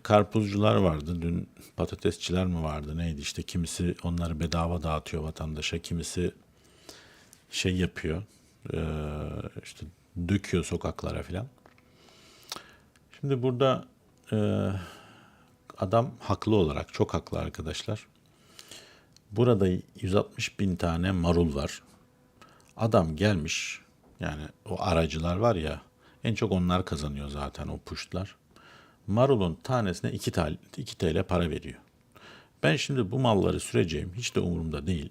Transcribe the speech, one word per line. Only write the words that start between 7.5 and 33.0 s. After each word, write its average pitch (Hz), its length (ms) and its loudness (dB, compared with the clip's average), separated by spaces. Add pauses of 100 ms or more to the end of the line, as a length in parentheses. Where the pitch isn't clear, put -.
yapıyor. 87 480 -2 (500)
E, 80 60 -2 (840)
işte - 220 -16 (420)
döküyor 95 360 2
sokaklara 80 600 -4
filan. 98 240 -8 (1700)
Şimdi 139 200 0
burada, 131 440 4 (460)
e, 110 60 2 (1400)
adam 110 420 2
haklı 107 360 0
olarak, 78 380 2
çok - 200 0
haklı 82 260 -4
arkadaşlar. 80 680 -6 (1200)
Burada 107 360 6 (340)
yüz 92 140 0
altmış - 440 0
bin 95 160 2
tane 87 360 0
marul 85 440 4
var. 73 260 -4 (960)
Adam 101 380 4
gelmiş, 92 640 0 (400)
yani 76 220 -6 (280)
o 92 100 -4
aracılar 82 580 2
var 113 180 4
ya, 76 260 -4 (420)
en 117 120 0
çok 104 160 0
onlar 90 340 2
kazanıyor 71 440 -6
zaten 71 380 -8
o 76 100 -8
puştlar. - 580 -8 (720)
Marulun 101 560 4
tanesine 110 480 -2
iki - 200 -4
tal-, 80 260 0 (200)
iki - 200 -10
T 82 180 2
L 92 80 2
para 87 260 0
veriyor. - 300 -8 (840)
Ben 156 120 4
şimdi 127 360 -2